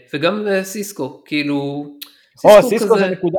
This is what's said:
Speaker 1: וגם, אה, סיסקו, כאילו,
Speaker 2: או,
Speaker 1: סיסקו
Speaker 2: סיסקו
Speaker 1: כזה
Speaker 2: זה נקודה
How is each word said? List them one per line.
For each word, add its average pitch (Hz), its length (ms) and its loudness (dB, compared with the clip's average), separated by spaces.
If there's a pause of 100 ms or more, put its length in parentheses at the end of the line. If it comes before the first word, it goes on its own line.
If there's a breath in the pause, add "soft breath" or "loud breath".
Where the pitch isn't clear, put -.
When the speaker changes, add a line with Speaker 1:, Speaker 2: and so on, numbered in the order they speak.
(140)
Speaker 1:
וגם, 185 340 -2
אה, 190 160 -2
סיסקו, 190 600 -10
כאילו, 143 640 -6 (580 loud breath)
Speaker 2:
או, 180 60 8
Speaker 1:
סיסקו 208 180 8
Speaker 2:
סיסקו 226 260 0
Speaker 1:
כזה 196 100 2
Speaker 2:
זה 185 60 -2
נקודה 180 280 -4